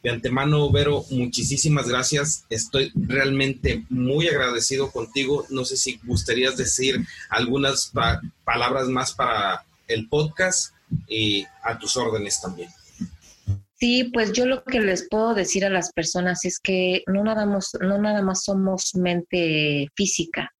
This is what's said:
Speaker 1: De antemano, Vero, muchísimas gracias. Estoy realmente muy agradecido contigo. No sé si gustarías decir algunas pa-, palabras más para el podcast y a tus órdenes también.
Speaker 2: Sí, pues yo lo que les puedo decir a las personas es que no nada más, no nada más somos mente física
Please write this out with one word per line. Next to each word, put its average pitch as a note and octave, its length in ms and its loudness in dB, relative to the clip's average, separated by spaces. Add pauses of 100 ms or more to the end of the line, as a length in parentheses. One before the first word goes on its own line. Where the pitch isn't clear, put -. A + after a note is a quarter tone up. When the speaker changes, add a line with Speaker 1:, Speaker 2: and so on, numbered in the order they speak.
Speaker 1:
De A#2+ 80 -2
antemano, C3+ 600 2
Vero, C#3+ 420 2
muchísimas C3+ 760 0
gracias. C#3+ 600 0
Estoy C3 440 0
realmente C3+ 960 0
muy C3 380 2
agradecido C3+ 640 0
contigo. C3 580 -2
No C3 140 -4
sé B2+ 140 -4
si A#2+ 260 -2
gustarías B2 540 0
decir B2+ 400 0 (320)
algunas B2+ 580 0
pa-, A#2 320 0 (240)
palabras B2 460 0
más B2+ 240 -2
para G#2 520 -2 (220)
el A2 220 -4
podcast D#3 640 0 (340)
y G#2+ 380 0 (180)
a A2+ 160 -4
tus - 160 -4
órdenes G#2+ 460 -2
también. F2+ 260 -10 (1080)
Speaker 2:
Sí, B3 380 2
pues G#3+ 200 2
yo B3 120 2
lo B3+ 200 0
que B3+ 160 0
les F#3+ 280 0
puedo A3 240 2
decir F#3+ 300 0
a G3 60 2
las F3+ 240 0
personas F3+ 500 -2
es F3+ 160 -4
que F#3 480 0
no G3 160 2
nada G#3+ 220 0
más, G3+ 340 -2
no G3 180 2
nada G#3 240 2
más F#3+ 220 0
somos F#3+ 520 0
mente E3 1000 2
física E3 640 -2